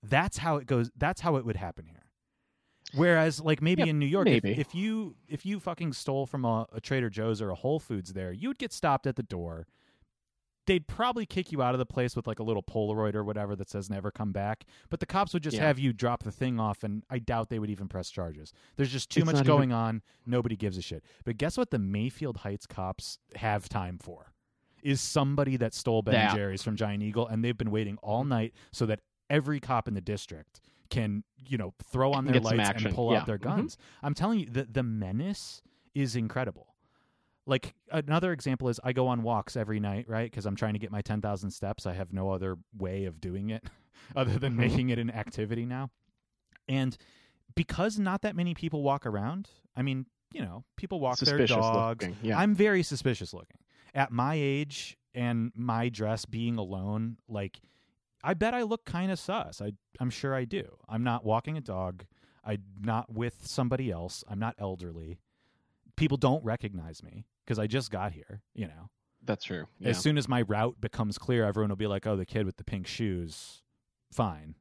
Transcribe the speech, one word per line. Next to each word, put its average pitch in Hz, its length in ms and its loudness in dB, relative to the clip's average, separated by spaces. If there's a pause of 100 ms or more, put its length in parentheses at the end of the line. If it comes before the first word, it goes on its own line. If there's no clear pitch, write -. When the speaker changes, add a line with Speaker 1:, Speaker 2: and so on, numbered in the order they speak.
Speaker 1:
That's 139 360 2
how 160 180 2
it 127 100 -6
goes. 120 280 2
That's 156 260 0
how 160 160 2
it 120 80 -2
would 107 120 -2
happen 82 300 -6
here. - 240 -20 (800)
Whereas, 160 500 6
like, 156 200 2
maybe 147 200 4
Speaker 2:
Yeah, 233 80 6
Speaker 1:
in 151 100 4
New 143 60 4
York, 185 260 6
if, 117 120 6
Speaker 2:
maybe. 101 120 2
Speaker 1:
if - 180 -2
you, 208 440 -2 (100)
if 151 180 -8
you 196 140 -2
fucking 165 340 -4
stole 139 320 -2
from 127 200 -2
a, 113 260 2
a 113 80 -8
Trader 127 300 0
Joe's 110 320 -2
or 104 80 -4
a 90 60 -2
Whole 147 240 0
Foods 95 340 -6
there, 92 180 -6
you 120 160 -6
would 277 120 -4
get 247 120 -6
stopped 143 340 2
at 135 120 0
the 127 60 -4
door. 85 440 -6 (1000)
They'd 180 200 4
probably 233 400 -2
kick - 240 -4
you 143 100 0
out 123 140 4
of 127 40 0
the 127 60 2
place 123 300 -2
with, 120 100 -2
like, 110 140 -4
a 113 40 -2
little 110 200 2
Polaroid 107 500 0
or 107 100 0
whatever 104 320 -2
that 95 140 -10
says 98 200 -6
"Never 101 200 -4
come 104 220 -2
back." 101 340 -2 (240)
But 165 100 -4
the 185 60 -2
cops 196 280 0
would 170 100 0
just 143 140 0
Speaker 2:
Yeah. - 20 0
Speaker 1:
have 147 180 6
you 131 160 2
drop 120 300 0
the 107 80 -6
thing 123 280 -2
off, 107 240 0
and 107 240 -4
I 131 120 -4
doubt 113 300 -2
they 113 100 -2
would 107 100 -2
even 98 180 -4
press 92 220 -6
charges. 78 420 -8 (240)
There's 135 160 2
just 131 200 -4
too 156 120 6
Speaker 2:
It's - 20 6
Speaker 1:
much 151 180 6
Speaker 2:
not - 20 6
Speaker 1:
going 139 260 8
Speaker 2:
even - 0 -
Speaker 1:
on. 113 300 0 (240)
Nobody 117 300 2
gives 95 220 0
a 90 40 -4
shit. 82 240 -8 (180)
But 117 140 -2
guess 151 180 0
what 247 140 2
the 139 80 2
Mayfield 107 600 -2
Heights 101 280 -6
cops - 540 -6 (160)
have 104 340 0
time 90 300 -4
for? - 340 -18 (480)
Is 139 200 0
somebody 139 560 2
that 113 180 0
stole 113 260 2
Ben 113 180 4
and 107 80 6
Speaker 2:
That. - 20 4
Speaker 1:
Jerry's 98 340 0
from 110 120 -2
Giant 104 280 0
Eagle, 113 240 0
and 110 160 0
they've 120 140 0
been 110 140 -2
waiting 107 260 0
all 113 260 -2
night 117 320 0 (160)
so - 160 0
that 107 140 0 (280)
every 143 300 2
cop 123 280 0
in 113 60 -4
the 98 80 -2
district 90 600 -8 (280)
can, 107 340 0 (240)
you 131 120 -2
know, 95 140 -4 (100)
throw 131 300 2
on 135 120 0
Speaker 2:
Can 135 60 2
Speaker 1:
their 127 60 6
Speaker 2:
get 117 80 4
some 110 140 4
Speaker 1:
lights - 0 -
Speaker 2:
action. 104 240 2
Speaker 1:
and 110 60 2
pull 117 200 0
Speaker 2:
Yeah. - 20 6
Speaker 1:
out 110 140 4
their 104 180 -2
Speaker 2:
Mm-hmm. 208 240 0
Speaker 1:
guns. - 100 -10 (240)
I'm 147 140 -2
telling 214 240 2
you, 165 80 -2
the, 123 180 -2
the 120 180 -2
menace 110 800 -4 (320)
is 135 220 0
incredible. 117 600 -4 (720)
Like, - 280 0 (160)
another 160 420 2
example 131 360 0
is 117 140 0
I 127 100 0
go 127 140 2
on 123 140 0
walks 110 340 -2
every 107 240 0
night, 104 300 -2
right? 113 220 -2
'Cause 104 160 -6
I'm 98 80 0
trying 107 180 0
to 104 60 0
get 104 120 -6
my 104 100 -2
ten 107 200 -2
thousand 101 300 -2
steps. - 340 -6
I 92 80 -2
have 90 180 -4
no 95 200 0
other 92 260 -2 (160)
way 95 320 -2
of 80 160 -8
doing 98 300 -4
it 113 140 -8 (260)
<laughs> - 240 -16
other 127 240 2
than 123 180 0
Speaker 2:
Mm-hmm. - 0 -
Speaker 1:
making 123 320 4
it 117 100 2
an 117 120 -2
activity 110 540 -4
now. 127 260 -6 (760)
And 131 300 0 (580)
because 202 440 0
not 190 240 0
that 208 120 0
many 175 200 2
people 156 280 -2
walk 139 220 2
around, 120 440 -2 (260)
I 127 80 0
mean, 131 240 0 (260)
you 330 80 -8
know, 95 240 -8 (120)
people 185 220 -6
walk 127 260 0
their 143 160 4
Speaker 2:
Suspicious 113 300 4
Speaker 1:
dogs. 113 400 2
Speaker 2:
looking, 104 100 -12
yeah. 127 200 2
Speaker 1:
I'm 208 140 6
very 196 280 6
suspicious 123 500 -2
looking. - 260 -18 (340)
At 139 180 2
my 127 240 2
age 143 600 -2 (160)
and 120 420 0
my 117 340 0
dress 107 360 -2
being 117 320 -2
alone, 104 600 -4 (100)
like, 101 340 -6 (600)
I 160 120 0
bet 220 180 2
I 247 100 0
look 220 220 -4
kinda 185 320 -2
sus. 185 440 -6
I, 104 120 -4 (260)
I'm 127 120 0
sure 135 240 -2
I 127 100 -2
do. - 320 -6 (120)
I'm 113 140 -2
not 117 220 0
walking 131 320 0
a 147 40 -6
dog. 92 440 -6 (380)
I'm 104 200 -6 (160)
not 113 340 -2
with 117 340 -4
somebody 127 440 0
else. 85 360 -6
I'm 101 120 -6
not 110 200 -2
elderly. 87 600 -8 (760)
People 139 220 2
don't 139 260 2
recognize 101 600 -6
me - 240 -16 (200)
'cause 110 120 0
I 107 80 0
just 123 240 -2
got 98 200 -2
here, 82 320 -14 (100)
you 104 140 -6
know. 82 220 -16 (320)
Speaker 2:
That's - 220 -2
true. - 240 -8 (160)
Speaker 1:
As 120 140 4
Speaker 2:
Yeah. - 20 -4
Speaker 1:
soon 151 180 4
as 120 100 0
my 123 140 4
route 107 400 2
becomes 107 360 -2
clear, 117 280 2
everyone 104 240 2
will 98 80 0
be 107 100 0
like, 98 200 0
"Oh, 107 100 2
the 92 80 0
kid 107 200 -2
with 92 120 -4
the - 60 -14
pink 95 240 -4
shoes." 90 760 -4 (480)
Fine. 80 500 -2